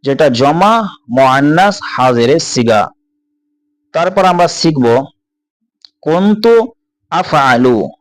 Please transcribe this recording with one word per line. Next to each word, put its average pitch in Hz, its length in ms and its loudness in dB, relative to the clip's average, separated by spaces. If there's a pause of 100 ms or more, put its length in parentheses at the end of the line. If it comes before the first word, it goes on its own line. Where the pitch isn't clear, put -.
যেটা 139 260 0
জমা 165 540 0 (280)
মুআন্নাস 143 720 0
হাজিরের 127 560 0
সিগা। 113 500 -2 (1040)
তারপর 185 320 -2
আমরা 175 240 2
শিখব 127 560 0 (960)
কুনতু 208 720 0 (380)
আফআলু 127 800 0 (120)